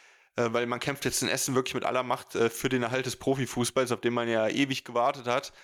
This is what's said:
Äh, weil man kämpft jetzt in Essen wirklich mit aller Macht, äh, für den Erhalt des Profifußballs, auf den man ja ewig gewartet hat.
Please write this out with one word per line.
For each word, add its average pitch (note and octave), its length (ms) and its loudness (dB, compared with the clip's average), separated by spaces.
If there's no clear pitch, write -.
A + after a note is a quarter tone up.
Äh, A#2 160 2
weil A#2+ 140 2
man B2 140 -2
kämpft C#3 260 -4
jetzt - 180 0
in G#2+ 60 2
Essen - 260 0
wirklich C3 180 0
mit B2 120 -2
aller B2+ 180 0
Macht, B2 320 -4
äh, A2+ 140 4
für - 200 -2
den B2+ 140 2
Erhalt B2+ 220 -2
des B2 100 -6
Profifußballs, B2+ 760 0
auf A#2+ 100 -2
den A#2+ 120 2
man A#2 160 0
ja A2 180 4
ewig C3+ 360 0
gewartet B2 440 0
hat. B2+ 240 0